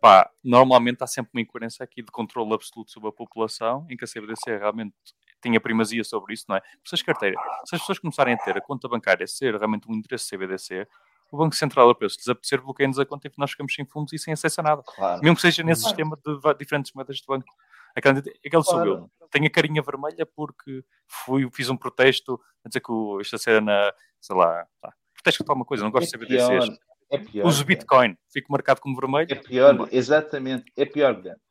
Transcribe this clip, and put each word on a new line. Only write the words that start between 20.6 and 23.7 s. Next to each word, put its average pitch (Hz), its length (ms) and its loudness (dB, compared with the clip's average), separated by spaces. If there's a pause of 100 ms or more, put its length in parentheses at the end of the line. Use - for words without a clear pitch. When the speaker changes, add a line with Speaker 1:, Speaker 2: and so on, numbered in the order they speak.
Speaker 1:
fui, 131 460 -2
fiz 139 160 -8
um 131 80 -2
protesto 127 640 -2 (240)
a - 20 -16
dizer 117 140 -6
que - 100 -10
o, 107 300 -4
esta 107 160 -10
cena, 104 560 2 (260)